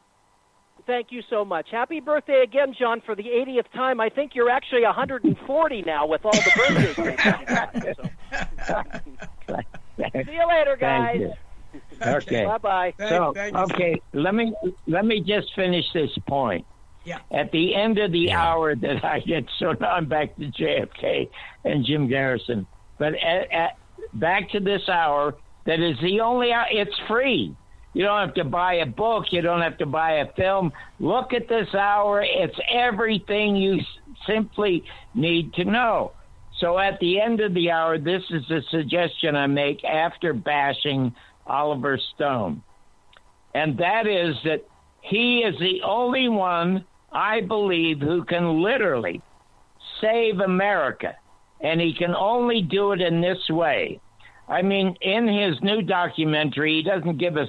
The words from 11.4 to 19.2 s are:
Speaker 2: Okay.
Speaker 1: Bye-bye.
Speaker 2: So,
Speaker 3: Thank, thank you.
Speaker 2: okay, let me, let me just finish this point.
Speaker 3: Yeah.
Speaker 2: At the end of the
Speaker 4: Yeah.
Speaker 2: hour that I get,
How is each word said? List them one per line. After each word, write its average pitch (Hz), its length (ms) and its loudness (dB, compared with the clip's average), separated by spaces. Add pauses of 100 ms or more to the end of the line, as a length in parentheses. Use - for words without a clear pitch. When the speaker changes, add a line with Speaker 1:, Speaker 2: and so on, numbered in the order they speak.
Speaker 2:
Okay. 123 400 0
Speaker 1:
Bye-bye. 196 540 0
Speaker 2:
So, 175 340 0
Speaker 3:
Thank, 202 200 -6
thank 185 160 0
you. 165 60 -4
Speaker 2:
okay, 175 260 0 (120)
let 175 220 0
me, 226 180 0 (340)
let 180 180 2
me 214 160 2
just 190 340 -2
finish 180 380 0
this 151 160 0 (180)
point. 123 380 0 (400)
Speaker 3:
Yeah. 165 140 -10 (120)
Speaker 2:
At 147 200 -2
the 175 240 2
end 214 240 2
of 202 120 2
the 170 80 2
Speaker 4:
Yeah. 170 220 2
Speaker 2:
hour 165 340 2
that 139 300 -2
I 160 140 0
get, 160 260 -2 (140)